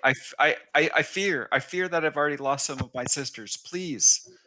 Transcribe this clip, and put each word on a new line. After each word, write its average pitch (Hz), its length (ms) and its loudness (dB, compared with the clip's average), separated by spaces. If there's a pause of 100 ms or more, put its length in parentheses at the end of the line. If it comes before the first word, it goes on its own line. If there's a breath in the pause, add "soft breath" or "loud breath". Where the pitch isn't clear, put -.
I 131 80 4
f-, - 280 -2
I, 151 180 4 (160)
I, 151 220 4
I 156 80 4
fear, 175 480 -2
I 135 80 2
fear 180 280 -4
that 170 180 0
I've 147 120 0
already 147 200 0
lost 139 280 0
some 135 140 -4
of 127 140 -6
my 123 120 -6
sisters. 123 520 -2
Please - 720 0 (180)